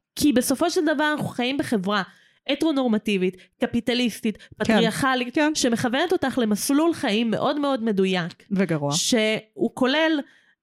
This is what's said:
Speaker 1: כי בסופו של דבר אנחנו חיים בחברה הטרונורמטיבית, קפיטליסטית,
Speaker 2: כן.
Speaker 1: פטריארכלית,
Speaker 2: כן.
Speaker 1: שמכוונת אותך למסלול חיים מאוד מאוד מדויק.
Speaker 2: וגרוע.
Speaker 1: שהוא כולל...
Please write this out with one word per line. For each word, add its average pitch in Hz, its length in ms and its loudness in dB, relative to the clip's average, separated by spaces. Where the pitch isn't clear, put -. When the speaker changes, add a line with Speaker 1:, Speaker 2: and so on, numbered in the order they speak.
Speaker 1:
כי 294 160 4
בסופו 254 380 2
של 370 100 0
דבר 302 180 0
אנחנו 302 160 -4
חיים 254 300 -4
בחברה 202 440 -2
הטרונורמטיבית, 220 880 0
קפיטליסטית, 240 760 -2
Speaker 2:
כן. - 120 -20
Speaker 1:
פטריארכלית, 226 760 0
Speaker 2:
כן. 302 200 2
Speaker 1:
שמכוונת 254 580 0
אותך 269 260 -2
למסלול 277 560 2
חיים 226 360 -2
מאוד 285 280 -2
מאוד 277 240 -2
מדויק. 190 680 -2
Speaker 2:
וגרוע. 156 420 0
Speaker 1:
שהוא 220 840 0
כולל... 302 460 2